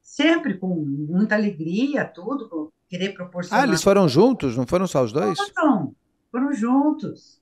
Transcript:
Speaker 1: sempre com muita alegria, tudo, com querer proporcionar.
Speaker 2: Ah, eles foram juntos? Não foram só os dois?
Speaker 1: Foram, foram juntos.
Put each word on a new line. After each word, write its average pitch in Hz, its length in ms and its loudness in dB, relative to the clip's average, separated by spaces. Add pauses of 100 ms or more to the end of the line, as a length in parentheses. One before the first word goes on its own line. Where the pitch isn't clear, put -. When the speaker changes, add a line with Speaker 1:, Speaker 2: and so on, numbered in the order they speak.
Speaker 1:
sempre 302 540 2
com 185 200 -6
muita 156 600 0
alegria, 202 680 -2
tudo, 220 460 -8
com 156 200 -8 (200)
querer 180 240 -6
proporcionar. 180 500 -2
Speaker 2:
Ah, 269 40 2
eles 185 160 0
foram 196 260 6
juntos? 147 480 2
Não 127 80 -2
foram 180 220 0
só 135 160 0
os 107 100 -2
dois? 175 240 0 (160)
Speaker 1:
Foram, 240 420 0 (360)
foram 262 200 -2
juntos. 254 920 -2